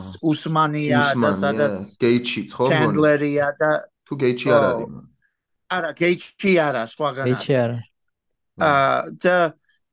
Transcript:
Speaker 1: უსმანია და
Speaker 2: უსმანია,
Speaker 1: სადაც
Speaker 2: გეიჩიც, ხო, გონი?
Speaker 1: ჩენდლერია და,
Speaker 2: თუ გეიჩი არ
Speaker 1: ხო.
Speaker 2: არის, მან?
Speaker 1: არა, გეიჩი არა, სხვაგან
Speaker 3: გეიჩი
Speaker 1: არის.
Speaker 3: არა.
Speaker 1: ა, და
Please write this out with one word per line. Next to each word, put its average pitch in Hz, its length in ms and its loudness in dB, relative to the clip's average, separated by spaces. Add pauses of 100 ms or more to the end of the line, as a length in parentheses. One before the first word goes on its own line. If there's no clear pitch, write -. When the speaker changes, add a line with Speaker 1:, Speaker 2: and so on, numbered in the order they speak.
(160)
Speaker 1:
უსმანია 151 760 -2
და 143 80 4
Speaker 2:
უსმანია, 117 360 0
Speaker 1:
სადაც 107 360 0 (200)
Speaker 2:
გეიჩიც, 120 560 0
ხო, - 140 -2
გონი? 135 60 2
Speaker 1:
ჩენდლერია 147 800 0
და, 151 180 -2 (300)
Speaker 2:
თუ - 140 -14
გეიჩი 127 340 0
არ 117 140 6
Speaker 1:
ხო. 98 80 2
Speaker 2:
არის, 113 180 -6
მან? 71 160 -18 (680)
Speaker 1:
არა, 175 220 -4
გეიჩი 175 640 0
არა, 143 280 2
სხვაგან 135 420 -4
Speaker 3:
გეიჩი 127 260 0
Speaker 1:
არის. 131 80 4
Speaker 3:
არა. 120 180 0 (800)
Speaker 1:
ა, 160 120 2 (420)
და 180 240 0 (560)